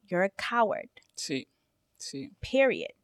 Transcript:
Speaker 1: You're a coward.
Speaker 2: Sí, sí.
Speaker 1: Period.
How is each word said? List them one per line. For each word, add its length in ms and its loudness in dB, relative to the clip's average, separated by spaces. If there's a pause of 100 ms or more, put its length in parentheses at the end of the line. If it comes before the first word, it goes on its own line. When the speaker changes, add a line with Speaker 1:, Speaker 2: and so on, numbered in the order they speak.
Speaker 1:
You're 200 2
a 40 -2
coward. 600 0 (260)
Speaker 2:
Sí, 320 -4 (480)
sí. 340 -12 (100)
Speaker 1:
Period. 520 2 (120)